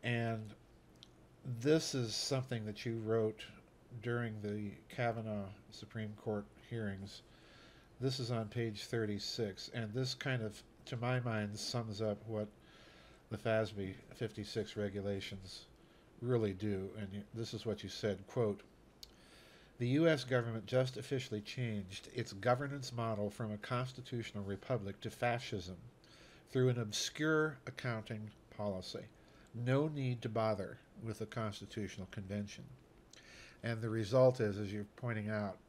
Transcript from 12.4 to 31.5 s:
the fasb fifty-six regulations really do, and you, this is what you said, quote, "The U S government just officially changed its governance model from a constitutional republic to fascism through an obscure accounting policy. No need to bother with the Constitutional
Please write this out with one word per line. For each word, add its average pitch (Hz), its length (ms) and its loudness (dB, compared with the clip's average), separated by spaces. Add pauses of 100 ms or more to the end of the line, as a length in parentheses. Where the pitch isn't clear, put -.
the 110 80 -4
fasb 104 580 2 (180)
fifty-six 107 640 -4
regulations 98 880 -4 (580)
really 117 300 4
do, 98 360 0 (120)
and 101 120 -4
you, 101 100 -6 (120)
this 113 180 -4
is 110 140 -6
what 104 160 -2
you 101 60 -6
said, 98 400 0
quote, 107 320 2 (1160)
"The 120 100 2
U 147 180 6
S 156 160 6
government 117 440 2
just 127 300 4
officially 117 440 -2
changed 104 760 -4
its 113 180 -2
governance 131 600 2
model 110 380 0
from 110 200 -4
a 104 80 -4
constitutional 120 880 -4
republic 101 560 -2
to 113 100 -6
fascism 107 640 -2 (760)
through 127 180 6
an 120 100 4
obscure 151 880 2
accounting 110 640 -4 (260)
policy. 98 480 -2 (500)
No 127 340 4
need 131 340 0
to 120 60 0
bother 110 500 2 (240)
with 113 180 -4
the 107 60 -4
Constitutional 104 840 -4